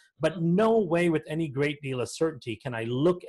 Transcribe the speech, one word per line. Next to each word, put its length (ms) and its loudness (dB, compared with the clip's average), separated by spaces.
but 220 -2
no 380 4
way 300 2
with 180 2
any 200 -2
great 360 -2
deal 180 -4
of 80 -4
certainty 460 -4
can 180 -8
I 120 -4
look 420 0